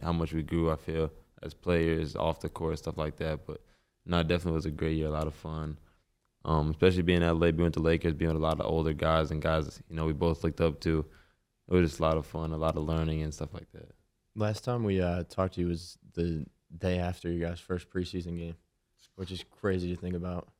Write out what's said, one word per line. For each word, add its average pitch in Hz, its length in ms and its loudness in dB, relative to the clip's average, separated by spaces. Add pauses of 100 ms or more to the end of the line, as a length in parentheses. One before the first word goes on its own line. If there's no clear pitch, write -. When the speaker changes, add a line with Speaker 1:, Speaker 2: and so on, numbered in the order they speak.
Speaker 1:
how 85 120 -2
much 82 200 0
we 80 80 0
grew, 82 300 0
I 78 40 0
feel, 80 360 -2 (300)
as 82 120 -10
players, 82 640 2
off 80 240 0
the 82 100 -6
court, 80 300 -4
stuff 78 180 -8
like 76 200 -4
that. 78 280 -4
But - 160 -12 (440)
no, 87 140 2
it 82 80 2
definitely 87 280 2
was 80 100 0
a 80 60 -2
great 80 260 0
year, 78 100 0
a 76 40 -2
lot 76 160 -2
of 76 80 -6
fun. 78 420 -8 (680)
Um, 78 260 4
especially 90 320 4
being 87 180 4
in - 20 4
L 82 200 4
A, 85 80 6
being 82 140 4
with 82 80 2
the 82 80 -2
Lakers, 82 320 4
being 82 200 0
with 78 80 0
a 78 40 2
lot 80 140 0
of - 60 -2
older 80 280 2
guys 80 380 2
and 78 100 -4
guys, 80 480 0
you 82 60 -10
know, 80 100 -2
we 80 80 2
both 82 300 0
looked 82 180 0
up 80 200 2
to. 80 240 0 (640)
It 87 60 0
was 87 160 6
just - 100 -8
a - 20 2
lot 80 140 4
of 76 80 -4
fun, 80 260 -6
a 80 60 -4
lot 78 180 0
of 78 80 -2
learning 80 380 0
and 78 120 -4
stuff 78 200 -10
like - 180 -14
that. - 180 -20 (460)
Speaker 2:
Last 107 300 -2
time 120 180 -2
we, 98 160 4
uh, 87 240 0
talked 92 320 -2
to 90 60 -2
you 87 60 0
was 85 300 -6 (160)
the 82 320 -2 (320)
day 90 220 0
after 87 320 -4
your 85 180 -2
guys' 85 120 -8
first - 280 -8
preseason 87 480 -6
game, 85 180 -8 (600)
which 95 160 -10
is 90 180 -10
crazy 90 460 0
to 85 60 -8
think 90 140 -4
about. 87 340 -6 (100)